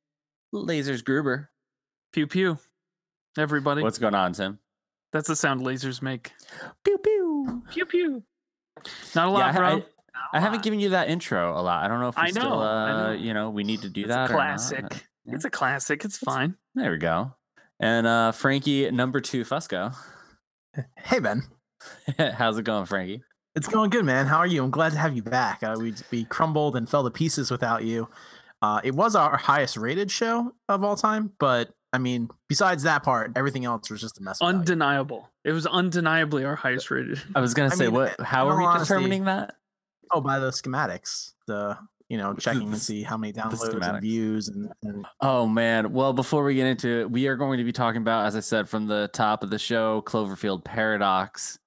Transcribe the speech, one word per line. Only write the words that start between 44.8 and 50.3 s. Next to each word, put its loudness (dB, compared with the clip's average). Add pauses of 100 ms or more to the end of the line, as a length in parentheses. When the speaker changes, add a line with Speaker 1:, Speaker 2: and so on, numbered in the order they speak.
Speaker 3:
and -10 (140)
Speaker 1:
Oh, 2
man. 2
Well, 2
before 2
we 2
get 2
into 0
it, -2
we 0
are 0
going 0
to 0
be -2
talking 0
about, 2
as 0
I -2
said 0
from -2
the 0
top 2
of -6
the -2
show, 0
Cloverfield -4